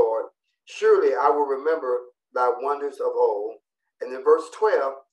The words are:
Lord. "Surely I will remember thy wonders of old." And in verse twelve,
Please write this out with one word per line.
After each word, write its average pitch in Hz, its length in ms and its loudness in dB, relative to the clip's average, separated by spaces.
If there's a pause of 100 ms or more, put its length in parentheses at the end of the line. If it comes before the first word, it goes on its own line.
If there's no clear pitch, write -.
Lord. 113 240 0 (400)
"Surely 190 500 2
I 143 140 2
will 147 160 0 (120)
remember 139 340 -2 (420)
thy 127 160 0 (160)
wonders 143 340 -6
of 123 160 -4
old." 113 400 -2 (460)
And 127 120 -10
in 131 100 -12
verse - 280 4
twelve, 151 420 0 (200)